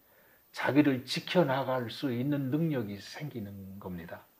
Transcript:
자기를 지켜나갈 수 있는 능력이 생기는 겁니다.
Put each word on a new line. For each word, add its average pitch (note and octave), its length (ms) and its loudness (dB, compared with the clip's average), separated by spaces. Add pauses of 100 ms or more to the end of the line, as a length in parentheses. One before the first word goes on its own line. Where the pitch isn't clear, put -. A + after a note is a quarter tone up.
(520)
자기를 C3 540 4
지켜나갈 C3 840 2
수 C3+ 220 -2
있는 C3+ 380 0
능력이 C3 480 0
생기는 G2+ 840 -10
겁니다. F2+ 460 -10 (140)